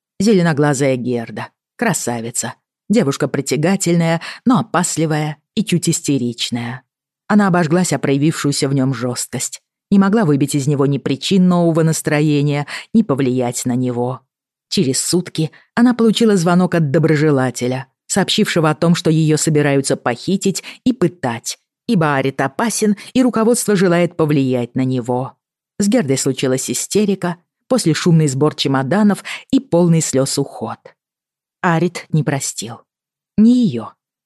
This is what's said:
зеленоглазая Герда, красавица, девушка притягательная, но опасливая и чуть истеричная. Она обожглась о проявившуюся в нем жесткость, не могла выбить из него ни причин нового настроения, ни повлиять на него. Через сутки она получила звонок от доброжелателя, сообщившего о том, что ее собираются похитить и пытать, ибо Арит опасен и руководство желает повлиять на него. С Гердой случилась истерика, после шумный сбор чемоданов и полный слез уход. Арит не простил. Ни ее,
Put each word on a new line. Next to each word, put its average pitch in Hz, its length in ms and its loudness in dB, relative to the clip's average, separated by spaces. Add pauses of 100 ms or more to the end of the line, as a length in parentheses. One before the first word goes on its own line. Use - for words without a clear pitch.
(180)
зеленоглазая 147 760 2
Герда, 117 520 -6 (280)
красавица, 120 760 -4 (340)
девушка 147 400 0
притягательная, 165 920 0 (240)
но 240 140 2
опасливая 151 800 -2 (160)
и 214 100 -2
чуть - 240 -2
истеричная. 120 920 -4 (440)
Она 208 220 4
обожглась 175 440 2
о 139 60 0
проявившуюся 143 720 0
в 139 60 -2
нем 131 200 0
жесткость, - 680 -8 (300)
не 202 80 4
могла 196 260 4
выбить 143 300 2
из 139 120 -2
него 139 200 2
ни 139 120 0
причин 180 500 0
нового 170 340 2
настроения, 147 840 0 (260)
ни 226 100 4
повлиять 127 600 -2
на 127 100 -2
него. 123 460 -4 (480)
Через 135 320 0
сутки 165 500 -4 (240)
она 240 200 4
получила 226 420 4
звонок 175 380 2
от 165 160 0
доброжелателя, 135 1000 0 (180)
сообщившего 180 640 0
о 151 40 0
том, 170 200 2
что - 160 0
ее 156 260 2
собираются 143 600 0
похитить 175 640 -2 (220)
и 254 80 2
пытать, 131 680 -4 (280)
ибо 160 300 0
Арит 135 240 -2
опасен 208 560 -2 (160)
и 254 100 2
руководство 226 540 2
желает 175 400 2
повлиять 135 580 0
на 131 100 -2
него. 127 500 -4 (440)
С 202 100 0
Гердой 156 300 0
случилась 131 520 -2
истерика, 185 680 -2 (320)
после 170 260 2
шумный 160 340 2
сбор 139 260 0
чемоданов 160 680 0 (260)
и 269 80 4
полный 170 420 2
слез 135 380 0
уход. 110 400 -8 (840)
Арит 175 460 0
не 156 120 0
простил. 135 600 -8 (560)
Ни 214 100 6
ее, 165 440 0 (340)